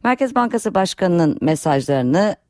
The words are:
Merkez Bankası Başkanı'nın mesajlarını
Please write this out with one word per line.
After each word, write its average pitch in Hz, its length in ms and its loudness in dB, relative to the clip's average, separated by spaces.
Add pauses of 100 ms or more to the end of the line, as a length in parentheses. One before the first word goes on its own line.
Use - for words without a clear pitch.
Merkez 254 300 -2
Bankası 233 400 -2
Başkanı'nın 180 640 0
mesajlarını 147 960 0 (140)